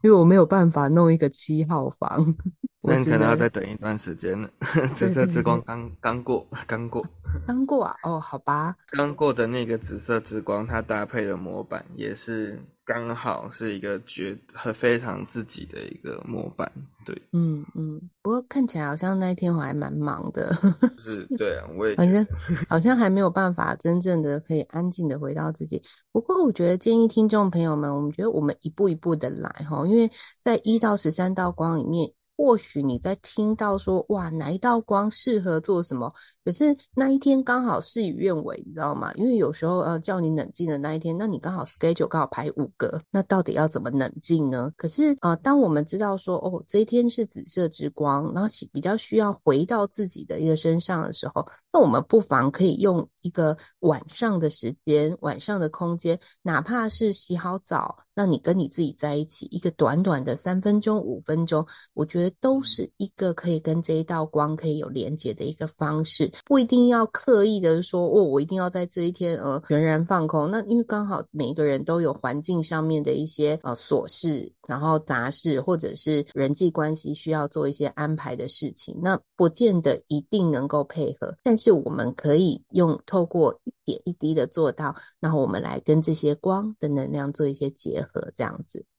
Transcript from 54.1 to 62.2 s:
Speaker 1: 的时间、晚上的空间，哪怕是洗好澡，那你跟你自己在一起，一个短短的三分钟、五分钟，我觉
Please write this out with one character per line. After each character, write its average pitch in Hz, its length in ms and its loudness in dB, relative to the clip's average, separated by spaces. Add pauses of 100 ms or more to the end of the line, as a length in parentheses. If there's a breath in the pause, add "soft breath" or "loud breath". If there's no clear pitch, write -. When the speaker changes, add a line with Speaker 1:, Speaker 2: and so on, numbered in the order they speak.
Speaker 1:
的 156 100 2
时 131 260 -4 (100)
间、 151 360 2
晚 143 180 -4
上 208 200 -4
的 156 100 0
空 170 280 -4
间， 170 220 -2 (220 loud breath)
哪 165 200 0
怕 220 280 -2
是 214 240 0
洗 - 240 -4
好 180 220 -6
澡， - 400 -6 (160)
那 202 100 0
你 165 140 2
跟 180 180 0
你 156 100 0
自 - 140 -6
己 147 160 0
在 147 180 -4
一 151 100 -2
起， - 260 -16
一 175 80 -8
个 180 100 -2
短 151 320 2
短 156 220 2
的 131 120 -2
三 185 260 -2
分 208 200 2
钟、 214 180 0
五 - 220 -6
分 160 240 -2
钟， 160 220 0 (260 loud breath)
我 156 140 -2
觉 175 160 0